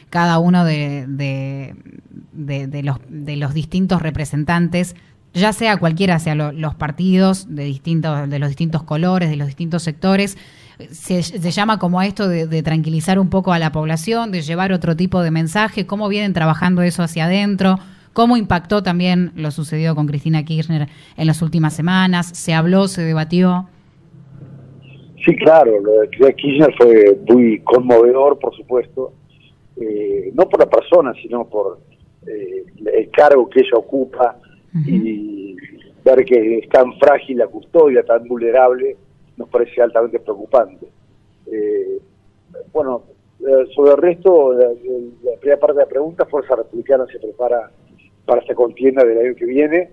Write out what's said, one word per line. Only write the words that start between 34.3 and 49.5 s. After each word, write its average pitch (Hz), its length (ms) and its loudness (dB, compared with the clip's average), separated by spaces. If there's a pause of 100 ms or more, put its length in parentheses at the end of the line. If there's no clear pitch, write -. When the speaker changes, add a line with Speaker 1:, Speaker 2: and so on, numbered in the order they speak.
Speaker 1:
Ujú. 156 140 -2
Speaker 2:
y 104 680 -6 (480)
ver 127 200 6
que 113 340 2
es - 100 -6
tan 127 300 2
frágil 139 400 2
la 113 80 2
custodia, 131 560 2
tan 117 240 0
vulnerable, 127 720 0 (400)
nos 120 140 -14
parece 120 300 -2
altamente 117 380 0
preocupante. 104 720 -4 (580)
Eh, 104 520 -4 (760)
bueno, 131 320 -4 (360)
eh, 131 340 2
sobre 143 180 6
el 143 60 4
resto, 170 540 4
la, 123 160 4
la 120 720 -8
primera 143 220 0
parte 147 160 2
de 139 80 4
la - 40 -2
pregunta, 156 380 -4
Fuerza 131 300 -4
Republicana 120 500 -2
se 120 140 -16
prepara 117 500 -6 (540)
para 120 180 0
esta 127 120 -6
contienda 127 500 2
del 113 140 2
año 123 160 0
que 120 100 -10
viene. 151 480 -2